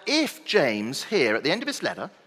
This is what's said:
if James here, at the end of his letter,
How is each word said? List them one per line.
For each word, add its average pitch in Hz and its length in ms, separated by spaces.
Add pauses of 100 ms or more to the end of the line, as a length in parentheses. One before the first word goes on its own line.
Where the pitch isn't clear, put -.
if 294 380
James 123 580
here, 135 320
at 113 80
the 139 80
end 214 120
of 269 40
his 277 160
letter, 107 280 (160)